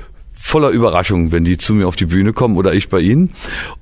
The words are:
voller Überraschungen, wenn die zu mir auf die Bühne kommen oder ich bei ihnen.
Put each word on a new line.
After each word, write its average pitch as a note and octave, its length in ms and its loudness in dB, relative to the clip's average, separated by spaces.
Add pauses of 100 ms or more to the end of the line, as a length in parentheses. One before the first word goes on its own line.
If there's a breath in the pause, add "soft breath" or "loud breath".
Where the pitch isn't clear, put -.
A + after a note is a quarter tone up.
(400 loud breath)
voller D3 300 0
Überraschungen, F2+ 640 0
wenn E2 100 2
die E2+ 140 2
zu - 160 -2
mir G2 140 2
auf F2+ 100 -4
die F#2 80 -2
Bühne F#2+ 260 0
kommen A2 260 0
oder F#2 160 2
ich G2 160 0
bei F#2+ 100 0
ihnen. B2+ 340 2 (480 loud breath)